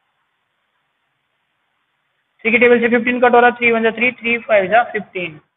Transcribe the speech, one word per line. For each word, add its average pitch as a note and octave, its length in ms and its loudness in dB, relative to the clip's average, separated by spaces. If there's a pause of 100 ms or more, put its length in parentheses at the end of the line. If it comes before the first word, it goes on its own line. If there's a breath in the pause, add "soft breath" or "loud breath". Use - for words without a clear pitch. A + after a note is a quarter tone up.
(2500)
थ्री A3+ 60 0
की A#3+ 60 0
table A#3+ 220 4
से A#3+ 100 -2
fifteen A#3+ 320 -2
cut B3 120 2
हो A#3+ 60 6
रहा, A#3+ 120 4
थ्री A#3+ 200 -2
वन A3+ 120 -2
जा A3+ 80 0
थ्री, A3+ 200 -4
थ्री A#3 280 -6
फ़ाइव G#3 320 0
जा A#3 120 2
फ़िफ़्टीन, F3+ 540 -10 (200)